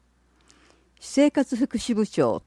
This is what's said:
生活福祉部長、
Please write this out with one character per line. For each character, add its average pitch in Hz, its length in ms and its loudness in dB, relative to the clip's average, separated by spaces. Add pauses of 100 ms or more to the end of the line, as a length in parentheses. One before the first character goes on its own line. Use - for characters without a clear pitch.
(1000)
生 285 320 2
活 277 240 -2
福 233 240 -4
祉 233 160 -4
部 208 140 0
長、 117 380 -2